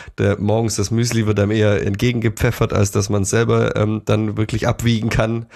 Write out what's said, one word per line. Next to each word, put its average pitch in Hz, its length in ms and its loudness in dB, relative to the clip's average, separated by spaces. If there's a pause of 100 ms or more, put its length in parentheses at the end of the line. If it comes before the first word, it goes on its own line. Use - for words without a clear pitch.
(180)
Der, 101 220 2
morgens 107 360 0
das 101 140 -2
Müsli 113 360 0
wird 104 140 0
einem 101 100 2
eher 107 360 2
entgegengepfeffert, 117 840 0
als 101 180 2
dass 101 180 -2
man 101 160 0
selber, 117 520 0
ähm, 107 280 -2
dann 107 320 0
wirklich 110 320 -2
abwiegen 117 420 0
kann. 117 460 0